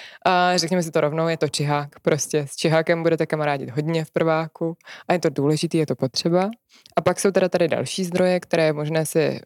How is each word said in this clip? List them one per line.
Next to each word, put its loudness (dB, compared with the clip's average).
A 4
řekněme 0
si -8
to 0
rovnou, 0
je 0
to 0
čihák, -2
prostě. -2
S -16
čihákem 2
budete 2
kamarádit -2
hodně -2
v -16
prváku -2
a 2
je 2
to 2
důležitý, 0
je 2
to -4
potřeba. -2
A 0
pak 0
jsou 2
teda 2
tady 2
další -4
zdroje, 0
které 0
je 2
možné -2
si, 0